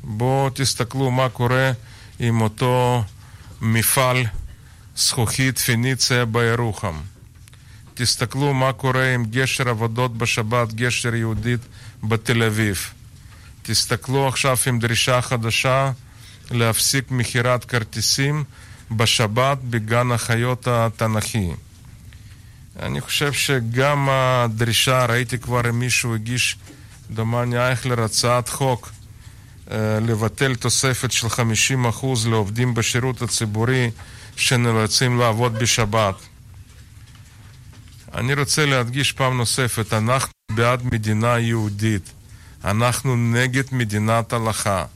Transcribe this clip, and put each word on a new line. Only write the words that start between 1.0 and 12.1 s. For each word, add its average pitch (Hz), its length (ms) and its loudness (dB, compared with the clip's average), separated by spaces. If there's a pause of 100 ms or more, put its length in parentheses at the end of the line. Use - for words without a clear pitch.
מה 127 180 2
קורה 127 440 2 (460)
עם 113 220 2
אותו 123 640 2 (560)
מפעל 123 680 2 (720)
זכוכית 127 640 0
פניציה 123 680 2
בירוחם. 113 680 0 (1000)
תסתכלו 135 600 0
מה 131 180 2
קורה 131 420 2
עם 120 100 2
גשר 123 440 0
עבודות 113 500 -2
בשבת, 117 540 0
גשר 120 420 -2
יהודית 113 460 0 (420)
בתל 113 400 2